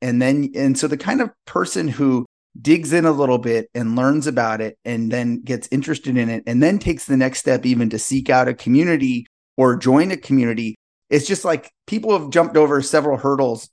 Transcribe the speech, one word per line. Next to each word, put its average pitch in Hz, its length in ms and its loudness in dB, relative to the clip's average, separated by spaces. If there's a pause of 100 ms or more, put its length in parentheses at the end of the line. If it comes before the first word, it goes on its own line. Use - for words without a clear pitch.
And 123 180 0
then, 139 340 2
and 135 240 0
so - 80 -2
the 139 120 -4
kind 254 240 -2
of 233 80 -4 (160)
person 180 420 -4
who 127 380 0 (340)
digs 151 320 2
in 170 140 2
a 160 60 4
little 135 260 2
bit 113 360 -2
and 117 220 -2
learns 139 300 0
about 117 340 -2
it 110 240 -8
and 113 260 -4
then 120 320 -2
gets 123 280 -8
interested 135 480 -2
in 117 100 0
it 113 180 -6
and 123 160 2
then 185 160 4
takes 160 280 -4
the 135 100 0
next 131 220 0
step 127 260 0
even 120 260 0
to 110 80 -6
seek 131 300 -2
out 127 200 4
a 117 60 -4
community 131 720 0 (320)
or 127 200 4
join 135 340 2
a 185 60 -4
community, 117 580 -2 (340)
it's 147 180 2
just - 180 -4
like 165 280 -4 (140)
people 214 320 -2
have 147 120 -8
jumped 160 260 2
over 143 260 4
several 147 340 0
hurdles 135 560 -2